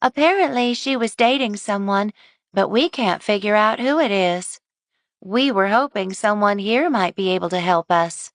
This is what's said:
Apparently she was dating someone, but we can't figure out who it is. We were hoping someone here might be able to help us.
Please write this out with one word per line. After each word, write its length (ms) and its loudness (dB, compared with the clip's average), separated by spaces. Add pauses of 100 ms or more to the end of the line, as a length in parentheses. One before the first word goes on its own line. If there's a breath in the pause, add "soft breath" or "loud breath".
Apparently 720 0
she 220 -4
was 180 -2
dating 420 0
someone, 560 -2 (400 soft breath)
but 160 2
we 200 2
can't 340 -2
figure 320 -2
out 260 2
who 180 0
it 120 2
is. 500 -2 (600)
We 300 0
were 180 0
hoping 440 0
someone 460 0
here 320 0
might 260 0
be 140 -2
able 180 -2
to 120 -2
help 300 0
us. 440 0